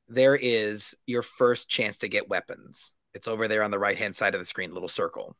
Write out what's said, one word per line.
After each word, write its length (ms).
there 280
is 600
your 160
first 480
chance 300
to 80
get 220
weapons. 640
It's 140
over 200
there 160
on 80
the 80
right-hand 360
side 180
of 80
the 40
screen, 280
little 160
circle. 500